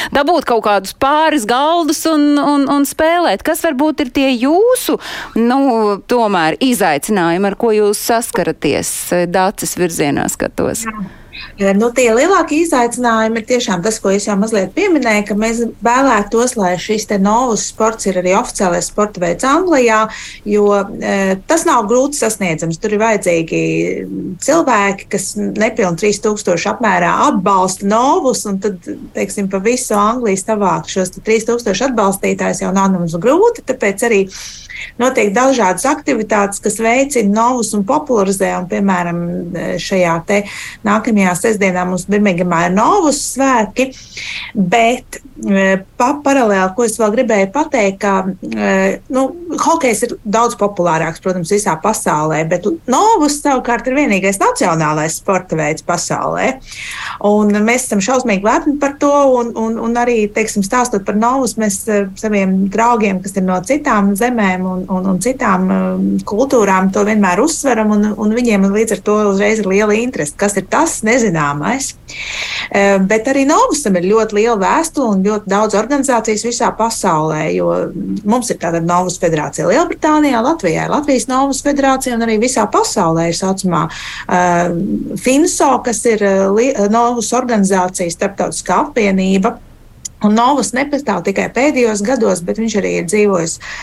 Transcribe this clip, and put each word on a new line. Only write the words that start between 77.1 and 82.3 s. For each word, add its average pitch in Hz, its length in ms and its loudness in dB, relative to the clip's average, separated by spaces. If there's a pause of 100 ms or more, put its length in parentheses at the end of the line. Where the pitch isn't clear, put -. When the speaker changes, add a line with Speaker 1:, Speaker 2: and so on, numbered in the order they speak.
Speaker 2:
jo 175 140 0 (540)
mums 233 280 0
ir 165 100 -4
tātad 165 260 -2
Novus 175 340 0
federācija 156 480 -2
Lielbritānijā, 302 720 2
Latvijā 185 440 0
ir 165 60 -2
Latvijas 285 380 0
Novus 269 340 0
federācija 262 520 0
un 226 100 0
arī 220 140 0